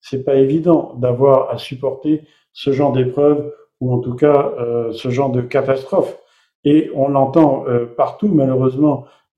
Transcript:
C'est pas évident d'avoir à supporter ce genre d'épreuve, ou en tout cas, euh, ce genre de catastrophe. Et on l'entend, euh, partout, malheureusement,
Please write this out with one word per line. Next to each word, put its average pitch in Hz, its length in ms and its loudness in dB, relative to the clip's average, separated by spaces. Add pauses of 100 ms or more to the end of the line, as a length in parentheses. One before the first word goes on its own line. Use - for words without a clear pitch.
C'est 131 240 -8
pas 139 100 0
évident 156 600 2
d'avoir 127 560 2
à 117 80 -6
supporter 143 640 -4 (300)
ce - 200 -4
genre 135 200 2
d'épreuve, 143 600 0 (280)
ou 123 120 -2
en 123 60 0
tout 123 160 -6
cas, 143 440 2
euh, 117 340 -4
ce 127 180 -6
genre 131 200 -2
de 123 120 -2
catastrophe. 135 760 -2 (460)
Et 151 300 2
on 139 140 0
l'entend, 139 600 2
euh, 120 180 -2
partout, - 420 -4
malheureusement, 131 760 0 (340)